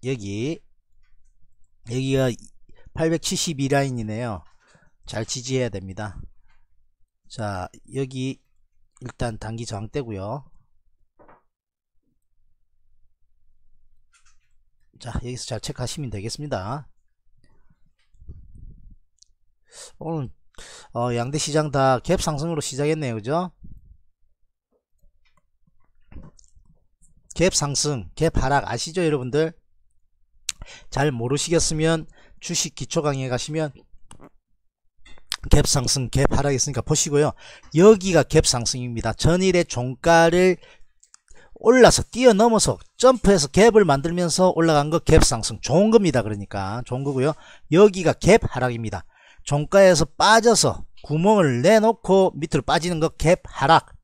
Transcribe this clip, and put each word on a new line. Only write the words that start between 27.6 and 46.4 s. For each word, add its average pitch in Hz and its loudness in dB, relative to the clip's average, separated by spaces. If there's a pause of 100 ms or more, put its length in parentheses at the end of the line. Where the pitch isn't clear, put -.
갭 160 -2
하락 135 0
아시죠, 160 -6
여러분들? 147 -2 (1400)
잘 143 -2
모르시겠으면 156 -2 (320)
주식 - -6
기초 147 -4
강의에 135 -2
가시면 147 -4 (1800)
갭 143 4
상승, 127 -2
갭 139 2
하락 139 0
있으니까 131 -4
보시고요. 147 0 (420)
여기가 185 6
갭 156 2
상승입니다. 120 -4
전일의 175 2
종가를 165 2 (960)
올라서 226 6
뛰어넘어서 220 2 (180)
점프해서 202 4
갭을 214 6
만들면서 170 0
올라간 156 2
거 165 0
갭 156 6
상승. 113 -4
좋은 190 2
겁니다. 156 4
그러니까 101 -8